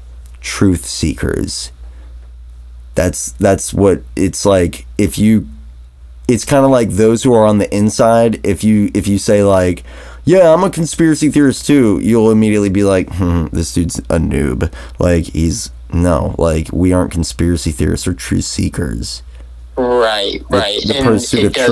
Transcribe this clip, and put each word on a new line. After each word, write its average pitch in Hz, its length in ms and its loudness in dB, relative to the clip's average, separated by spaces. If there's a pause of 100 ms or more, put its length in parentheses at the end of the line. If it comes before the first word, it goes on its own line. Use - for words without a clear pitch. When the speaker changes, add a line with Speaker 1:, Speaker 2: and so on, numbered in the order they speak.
(400)
Speaker 1:
truth - 460 0
seekers." - 880 -6 (1200)
That's, - 380 -2
that's - 400 0
what 90 300 2 (140)
it's 90 280 -2
like. 92 420 0 (120)
If 101 200 0
you, 107 300 2 (800)
it's 120 160 0
kinda 135 240 4
like 120 220 2
those 110 320 2
who 131 100 4
are 110 140 6
on 107 120 2
the - 160 -2
inside, 113 720 2
if 98 180 -2
you, 104 320 2
if 98 140 -2
you 101 100 0
say, 104 240 2
like, 92 400 2 (420)
"Yeah, 165 280 6
I'm 175 100 4
a 196 80 2
conspiracy 156 600 0
theorist 143 360 2
too," 117 360 4
you'll 110 280 4
immediately 107 380 2
be 98 160 0
like, 95 300 2
"Hmm, 87 380 0
this 85 200 -4
dude's - 260 -2 (120)
a 85 80 0
noob. 71 520 -2 (280)
Like, 85 280 2
he's, - 440 -4 (220)
no, 85 460 0
like, 80 340 0
we 90 200 2
aren't 90 200 0
conspiracy 85 580 -2
theorists, 82 360 -2
we're 92 80 -2
truth - 300 -4
seekers." - 800 -6 (540)
Speaker 2:
Right, 113 720 -2
Speaker 1:
The, 101 80 0
Speaker 2:
right. 101 280 -4
Speaker 1:
the 110 120 -2
Speaker 2:
And 135 80 0
Speaker 1:
pursuit 113 340 0
Speaker 2:
it 101 60 2
Speaker 1:
of 90 80 0
Speaker 2:
does 131 180 0